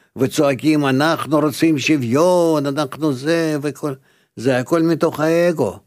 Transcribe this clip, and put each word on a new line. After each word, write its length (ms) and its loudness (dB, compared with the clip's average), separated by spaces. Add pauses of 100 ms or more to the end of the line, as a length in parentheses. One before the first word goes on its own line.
(160)
וצועקים, 680 0
"אנחנו 540 0
רוצים 400 0
שוויון, 840 2
אנחנו 480 -2
זה", 480 -2
וכל, 320 -6 (420)
זה 220 0
הכל 240 0
מתוך 380 0
האגו. 680 0